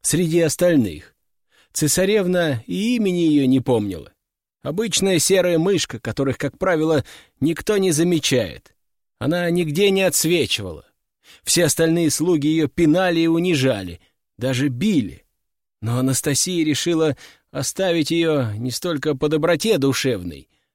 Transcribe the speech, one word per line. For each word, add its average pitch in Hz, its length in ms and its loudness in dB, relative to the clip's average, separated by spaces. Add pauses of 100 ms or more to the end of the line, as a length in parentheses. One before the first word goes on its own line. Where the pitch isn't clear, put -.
среди 170 400 0
остальных. 143 760 0 (560)
Цесаревна 180 960 0
и 208 300 -2
имени 185 240 0
её 151 260 4
не 131 140 4
помнила. 104 520 -2 (500)
Обычная 190 560 -2
серая 180 400 2
мышка, 170 400 0
которых, 131 380 -4
как - 220 -8
правило, 160 460 0 (360)
никто 170 380 0
не 190 140 2
замечает. 143 840 -2 (420)
Она 175 320 -2
нигде 175 400 2
не 190 120 2
отсвечивала. 139 840 -2 (580)
Все 175 200 2
остальные 165 460 2
слуги 156 380 0
её 156 200 0
пинали 170 520 2
и 165 60 2
унижали, 135 720 0 (360)
даже 131 320 -2
били. 127 560 -2 (560)
Но 117 180 -2
Анастасия 139 680 0
решила 156 520 0 (340)
оставить 170 600 -2
её 156 420 0
не 120 180 -6
столько 156 440 -4
по 147 140 -2
доброте 165 500 0
душевной, 113 680 -2 (260)